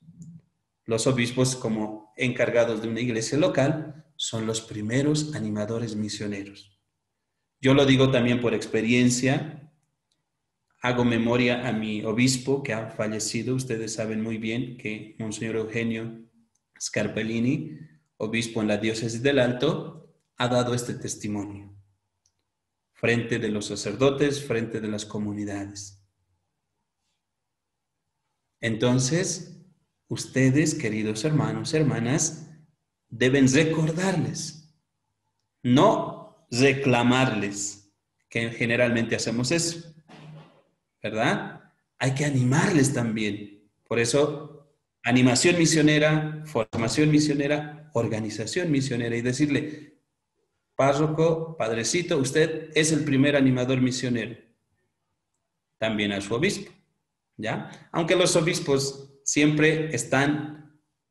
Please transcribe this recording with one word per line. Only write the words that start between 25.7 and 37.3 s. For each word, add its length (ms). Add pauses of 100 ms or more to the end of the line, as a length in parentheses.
Entonces, 1000 (480)
ustedes, 640
queridos 500
hermanos, 500
hermanas, 760 (580)
deben 440
recordarles, 1200 (880)
no 880
reclamarles, 1400 (340)